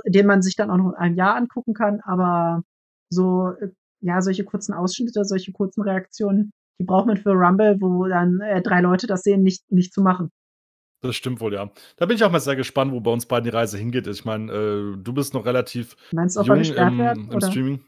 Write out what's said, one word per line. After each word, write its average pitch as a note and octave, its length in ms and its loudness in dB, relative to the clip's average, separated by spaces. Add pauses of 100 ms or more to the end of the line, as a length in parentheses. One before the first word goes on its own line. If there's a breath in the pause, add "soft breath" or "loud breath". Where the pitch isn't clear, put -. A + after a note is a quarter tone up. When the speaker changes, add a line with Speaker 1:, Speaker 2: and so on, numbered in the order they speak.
Speaker 1:
den G3 220 4
man G3 140 6
sich F#3 140 -2
dann G#3 160 -2
auch F3+ 60 2
noch F#3 140 2
in - 40 -8
einem F3 200 0
Jahr F#3+ 200 2
angucken A#3+ 380 -4
kann, G#3 280 -2
aber F3 600 0 (460)
so, F#3 400 0 (100)
äh, G3 100 -8 (320)
ja, F3+ 200 0
solche F#3+ 240 -2
kurzen - 280 -8
Ausschnitte, G3+ 520 -4
solche F#3+ 260 -4
kurzen G3 320 -4
Reaktionen, G3+ 680 -2 (280)
die F3+ 60 -4
braucht G3 220 2
man G#3 100 2
für G3+ 140 0
Rumble, F#3+ 500 4
wo F#3 260 0
dann, F3+ 340 2
äh, G3+ 200 -2
drei F3+ 200 2
Leute F#3 260 2
das F#3 160 -2
sehen, G3 200 4
nicht, F#3 280 2
nicht F3+ 220 2
zu G3 80 0
machen. F3+ 280 2 (760)
Speaker 2:
Das B2 120 -4
stimmt B2+ 260 -6
wohl, G#2+ 120 -2
ja. G2+ 180 -6 (260 soft breath)
Da F3 80 0
bin A3+ 100 0
ich A3 80 2
auch F#3 80 4
mal E3 80 2
sehr C3+ 160 -2
gespannt, C3+ 380 -2
wo B2 80 -4
bei A#2 100 0
uns A#2 140 -2
beiden A#2+ 180 0
die A#2 120 -4
Reise G#2 220 -2
hingeht. A#2 300 -4
Ich G2+ 180 -10
mein, A2 240 -6
äh, G#2 480 -4
du G#2+ 160 -10
bist C#3 200 -4
noch A2+ 120 -4
relativ B2 500 -4 (160 soft breath)
Speaker 1:
Meinst F3 260 -2
du, G#3 40 0
ob A#2+ 60 0
wir C3 100 6
Speaker 2:
jung - 0 -
Speaker 1:
gesperrt - 400 2
Speaker 2:
im, - 0 -
Speaker 1:
werden, A2 320 -2
Speaker 2:
im A#2+ 60 -6
Speaker 1:
oder? B2 60 0
Speaker 2:
Streaming. C#3 460 -2